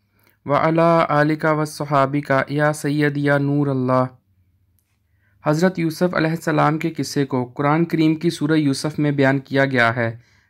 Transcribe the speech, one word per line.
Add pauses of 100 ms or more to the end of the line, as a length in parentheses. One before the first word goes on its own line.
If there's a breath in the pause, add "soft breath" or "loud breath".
(460)
व
अला (240)
आलिका
व
सहाबिका
या
सय्यदी
या
नूर
अल्लाह। (1400)
हज़रत
यूसुफ़
अलैहिस्सलाम
के
किस्से
को (120)
कुरान
करीम
की
सूरह
यूसुफ़
में
बयान
किया
गया
है। (420 soft breath)